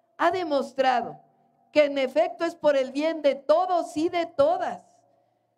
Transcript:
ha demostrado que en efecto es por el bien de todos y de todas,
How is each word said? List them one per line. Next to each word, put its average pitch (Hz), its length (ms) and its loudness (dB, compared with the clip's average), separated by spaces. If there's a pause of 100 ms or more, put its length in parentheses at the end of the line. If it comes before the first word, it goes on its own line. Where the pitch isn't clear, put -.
(180)
ha 339 140 2
demostrado 269 840 -2 (540)
que 294 140 4
en 277 120 -4
efecto 302 460 0
es 339 120 -4
por 294 200 2
el 254 160 -2
bien 311 300 -2
de 277 140 2
todos 349 600 0
y 320 140 -2
de 339 160 -2
todas, 311 580 -2 (760)